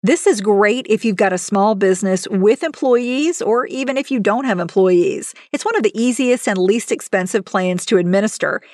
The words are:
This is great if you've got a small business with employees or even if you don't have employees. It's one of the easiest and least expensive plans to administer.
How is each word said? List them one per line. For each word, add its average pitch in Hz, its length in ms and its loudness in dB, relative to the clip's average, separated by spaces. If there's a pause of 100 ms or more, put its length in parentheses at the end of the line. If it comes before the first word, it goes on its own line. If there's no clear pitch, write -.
This 269 240 0
is 262 140 2
great 208 480 2
if 220 160 0
you've 214 120 0
got 190 180 2
a 180 40 -4
small 202 360 0
business 190 560 0
with 208 320 2
employees 269 800 0
or 233 240 0
even 262 320 -4
if 269 120 -6
you 262 80 0
don't 220 280 0
have 202 120 0
employees. 180 760 0 (180)
It's 285 120 -6
one 453 120 -2
of 311 60 0
the 214 180 0
easiest 247 480 0
and 202 80 0
least 190 340 0
expensive 190 540 -2
plans 185 420 -2
to 202 120 2
administer. 180 640 0 (120)